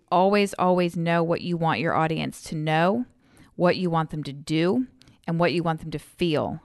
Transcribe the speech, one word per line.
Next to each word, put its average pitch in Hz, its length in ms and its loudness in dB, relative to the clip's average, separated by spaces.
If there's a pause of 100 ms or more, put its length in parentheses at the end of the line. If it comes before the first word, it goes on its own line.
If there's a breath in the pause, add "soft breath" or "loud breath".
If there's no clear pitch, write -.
(120)
always, 196 460 4
always 180 400 2
know 170 240 2
what 165 180 0
you 175 160 -4
want 160 240 0
your 160 140 0
audience 156 480 -2
to - 120 -10
know, 165 520 0 (500 soft breath)
what 175 200 4
you 180 120 -2
want 160 220 -2
them 151 140 -6
to 139 100 -8
do, 165 520 0 (400 soft breath)
and 170 140 -2
what 156 140 2
you 170 80 0
want 160 180 -2
them 160 120 -10
to 151 60 -8
feel 151 680 -2